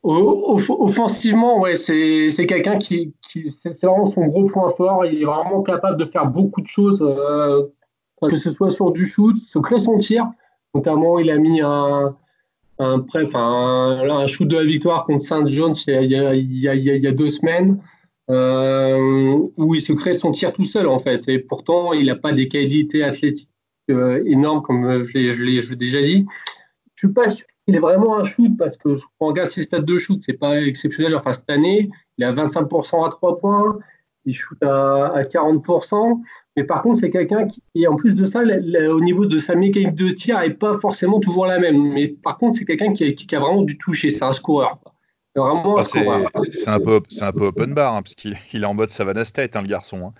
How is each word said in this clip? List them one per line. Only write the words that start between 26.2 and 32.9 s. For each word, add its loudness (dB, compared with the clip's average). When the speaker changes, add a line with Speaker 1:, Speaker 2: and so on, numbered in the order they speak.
Speaker 1:
Je -2
suis 2
pas 2
sûr -6
il 4
est 2
vraiment 2
un 0
shoot 2
parce -2
que -2
quand -12
on 0
regarde -2
ses -6
stats -4
de 0
shoot, -2
c'est -6
pas 0
exceptionnel. -2
Enfin, -2
cette -8
année, 2
il 0
est 0
à 0
vingt-cinq -2
pour -2
cent 0